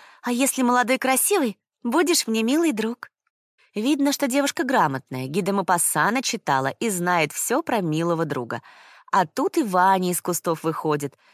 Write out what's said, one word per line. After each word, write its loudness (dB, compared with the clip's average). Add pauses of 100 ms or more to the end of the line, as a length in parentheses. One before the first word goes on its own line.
(240)
А -4
если 0
молодой 2
красивый, 0 (240)
будешь 2
мне 0
милый 2
друг". -6 (640)
Видно, 0
что -2
девушка -2
грамотная, 0
Гиде -2
Мопассана 0
читала -2 (100)
и 0
знает 0
все -2
про -2
милого 0
друга. -6 (480)
А 2
тут -2
и 0
Ваня 2
из -2
кустов -4
выходит, -2 (180)